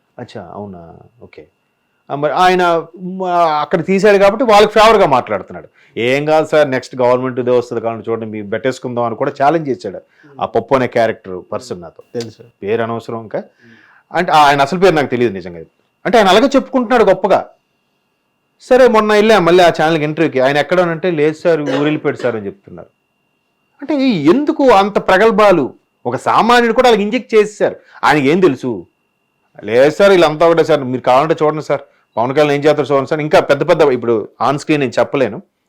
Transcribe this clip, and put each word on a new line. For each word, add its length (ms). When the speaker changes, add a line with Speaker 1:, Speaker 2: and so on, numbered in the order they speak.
Speaker 1:
"అచ్చా, 320
అవునా, 420
ఓకే." 240
ఆ, 40
మరి 160
ఆయన, 540
మ-, 280
అక్కడ 240
తీశాడు 320
కాబట్టి 260
వాళ్ళకి 300
ఫేవర్గా 340
మాట్లాడుతున్నాడు. 600
"ఏం 280
కాదు 220
సార్, 240
నెక్స్ట్ 300
గవర్నమెంట్ 380
ఇదే 120
వస్తుంది 300
కాబట్టి 300
చూడండి, 140
మీ 160
బెట్టేసుకుందాం" 600
అని 120
కూడా 160
ఛాలెంజ్ 260
చేశాడు 300
ఆ 40
పప్పు 300
అనే 120
క్యారెక్టర్ 640
పర్సన్ 300
నాతో. 220
Speaker 2:
తెలుసు. 300
Speaker 1:
పేరు 180
అనవసరం 400
ఇంకా. 220
అంటే 200
ఆయన 300
అసలు 180
పేరు 160
నాకు 120
తెలియదు 260
నిజంగా. 320
అంటే 120
ఆయన 100
అలాగే 180
చెప్పుకుంటున్నాడు 580
గొప్పగా. 460
సరే, 260
మొన్న 260
వెళ్ళా 260
మళ్ళీ 240
ఆ 40
ఛానల్కి 360
ఇంటర్వ్యూకి. 360
ఆయన 180
ఎక్కడ 240
అంటే, 300
"లేదు 220
సార్, 280
ఊరు 220
వెళ్ళిపోయాడు 340
సార్" 180
అని 100
చెప్తున్నారు. 420
అంటే 240
ఈ 240
ఎందుకు 400
అంత 380
ప్రగల్భాలు? 640
ఒక 100
సామాన్యుడు 580
కూడా 140
అలాగ 140
ఇంజెక్ట్ 340
చేసేసారు. 400
ఆయనకి 240
ఏం 120
తెలుసు? 460
"లేదు 260
సార్, 220
వీళ్ళంతా 360
ఒకటే 160
సార్, 200
మీరు 180
కావాలంటే 420
చూడండి 180
సార్, 200
పవన్ 140
కళ్యాణ్ 200
ఏం 80
చేస్తారో 240
చూడండి 260
సార్." 100
ఇంకా 200
పెద్ద 300
పెద్ద, 120
ఇప్పుడు 460
on 80
screen 220
నేను 200
చెప్పలేను, 420